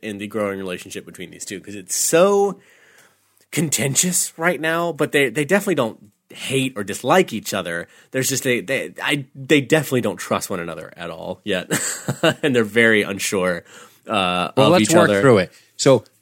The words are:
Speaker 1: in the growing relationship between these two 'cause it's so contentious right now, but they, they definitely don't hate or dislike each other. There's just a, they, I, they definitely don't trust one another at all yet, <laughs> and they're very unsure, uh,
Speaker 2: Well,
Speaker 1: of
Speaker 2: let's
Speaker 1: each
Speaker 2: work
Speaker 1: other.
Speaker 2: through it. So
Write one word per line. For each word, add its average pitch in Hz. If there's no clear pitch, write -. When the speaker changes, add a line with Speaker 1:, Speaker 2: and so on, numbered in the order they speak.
Speaker 1:
in 101
the 104
growing 101
relationship 92
between 87
these 76
two 98
'cause 101
it's 101
so 196
contentious 160
right 160
now, 165
but 151
they, 139
they 143
definitely 196
don't 117
hate 131
or 104
dislike 123
each 104
other. 85
There's 131
just 131
a, 120
they, 92
I, 143
they 139
definitely 135
don't 101
trust -
one 95
another 82
at 85
all 85
yet, 92
<laughs> 156
and 139
they're 120
very 110
unsure, 90
uh, 90
Speaker 2:
Well, 135
Speaker 1:
of 151
Speaker 2:
let's 180
Speaker 1:
each -
Speaker 2:
work 175
Speaker 1:
other. 101
Speaker 2:
through 117
it. 87
So 135